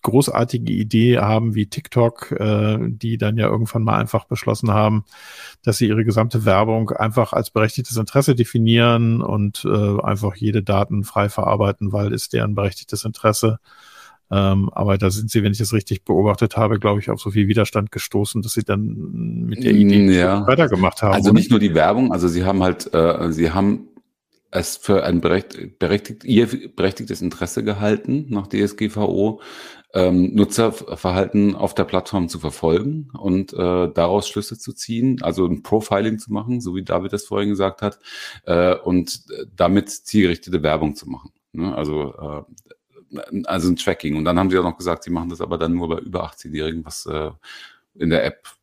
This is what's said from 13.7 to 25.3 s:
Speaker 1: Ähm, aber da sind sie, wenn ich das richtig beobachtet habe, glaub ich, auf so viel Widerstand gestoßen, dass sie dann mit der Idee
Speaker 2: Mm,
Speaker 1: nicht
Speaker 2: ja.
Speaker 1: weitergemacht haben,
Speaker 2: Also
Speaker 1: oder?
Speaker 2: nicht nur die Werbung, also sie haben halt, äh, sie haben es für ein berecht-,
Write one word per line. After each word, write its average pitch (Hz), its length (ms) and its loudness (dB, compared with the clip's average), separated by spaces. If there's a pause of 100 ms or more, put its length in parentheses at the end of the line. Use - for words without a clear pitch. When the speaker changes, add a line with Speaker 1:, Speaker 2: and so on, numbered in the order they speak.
Speaker 1:
Ähm, 98 440 2
aber 98 260 0
da 98 100 2
sind 107 220 -4
sie, 110 100 2
wenn 104 120 2
ich 104 40 -4
das 110 160 -2
richtig 104 300 -2
beobachtet 101 520 2
habe, 107 240 2
glaub 104 200 2
ich, 104 100 -8
auf 104 100 -2
so 101 120 -8
viel 104 160 2
Widerstand 104 440 0
gestoßen, 104 520 -4
dass 113 100 -6
sie 110 100 -2
dann 104 300 -2 (540)
mit 107 160 -6
der 107 100 4
Idee 101 300 8
Speaker 2:
Mm, 98 60 6
Speaker 1:
nicht 92 100 6
Speaker 2:
ja. 98 260 2
Speaker 1:
weitergemacht 127 560 2
haben, 98 140 4
Speaker 2:
Also 101 140 4
Speaker 1:
oder? 110 40 8
Speaker 2:
nicht 170 160 6
nur 117 100 6
die 98 140 2
Werbung, 101 380 4
also 90 160 0
sie 87 160 0
haben 95 180 2
halt, 90 320 0
äh, 82 380 2
sie 80 180 0
haben 98 380 0 (640)
es - 260 -4
für 98 260 2
ein 87 180 0
berecht-, - 580 -4